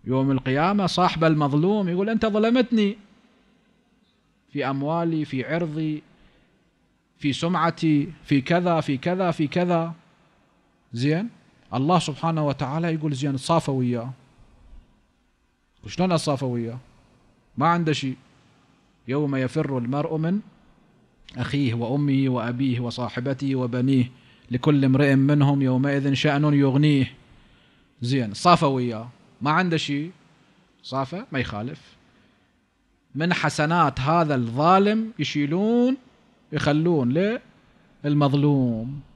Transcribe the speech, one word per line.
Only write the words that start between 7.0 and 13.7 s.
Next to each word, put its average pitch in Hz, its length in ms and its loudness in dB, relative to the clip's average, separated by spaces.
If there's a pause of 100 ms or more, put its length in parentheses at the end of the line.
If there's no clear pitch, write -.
في 143 160 -2
سمعتي، 165 800 0 (120)
في 139 180 2
كذا، 170 400 0
في 143 160 -4
كذا، 180 340 -2
في 156 160 -2
كذا". 170 460 -2 (1000)
زين؟ 151 360 -2 (440)
الله 151 260 2
سبحانه 156 480 -2
وتعالى 147 460 -2
يقول: 156 200 -4
"زين، 135 240 -4
صافى 160 340 0